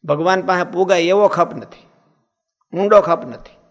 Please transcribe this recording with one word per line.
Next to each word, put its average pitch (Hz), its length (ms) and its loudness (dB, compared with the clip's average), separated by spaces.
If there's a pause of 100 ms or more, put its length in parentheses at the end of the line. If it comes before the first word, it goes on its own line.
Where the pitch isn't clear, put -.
ભગવાન 165 380 0
પાસે 180 300 -2
પૂગાય 180 300 0
એવો 196 260 2
ખપ 165 260 -2
નથી, - 340 -18 (880)
ઊંડો 202 240 4
ખપ 160 240 -4
નથી. - 340 -20 (120)